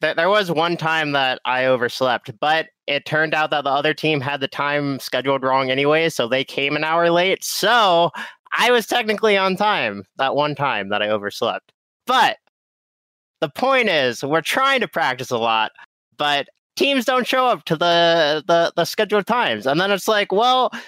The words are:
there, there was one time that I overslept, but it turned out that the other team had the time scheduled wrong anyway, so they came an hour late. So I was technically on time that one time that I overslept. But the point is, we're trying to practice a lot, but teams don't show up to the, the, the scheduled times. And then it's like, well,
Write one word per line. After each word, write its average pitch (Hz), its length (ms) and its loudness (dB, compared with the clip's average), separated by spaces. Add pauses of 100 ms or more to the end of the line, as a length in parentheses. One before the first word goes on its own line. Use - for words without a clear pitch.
there, 151 160 -2
there 165 120 0
was 202 220 0
one 165 260 0
time 160 360 -2
that 135 320 0
I 127 220 0
overslept, 123 760 0
but 156 260 0 (220)
it 143 180 -4
turned 156 280 -2
out 156 160 -2
that 151 120 -2
the 139 80 -2
other 147 240 0
team 156 260 0
had 139 200 -6
the 135 80 -4
time 143 500 -2
scheduled 131 460 -2
wrong 135 260 0
anyway, 147 380 2
so 123 180 -2
they 131 160 0
came 143 320 -4
an 151 80 -2
hour 170 260 2
late. 175 360 2
So 190 680 2 (480)
I 226 140 2
was 233 140 2
technically 220 500 0
on 190 180 2
time 151 480 0 (140)
that 135 180 0
one 143 220 0
time 120 320 -2
that 104 140 0
I 104 60 0
overslept. 101 600 -4 (340)
But 240 340 2 (1040)
the - 80 -2
point 254 400 0
is, 139 360 0
we're 151 160 0
trying 269 400 0
to 196 80 -4
practice 131 420 -4
a 123 80 -2
lot, 110 320 0 (460)
but 143 320 -2 (280)
teams 269 280 0
don't 254 220 0
show 262 200 0
up 208 180 0
to 165 100 -2
the, 170 720 2
the, 170 300 2
the 170 80 0
scheduled 208 420 -2
times. 151 400 0
And 147 140 2
then 196 100 0
it's 196 160 -2
like, 208 240 0
well, 247 400 2 (180)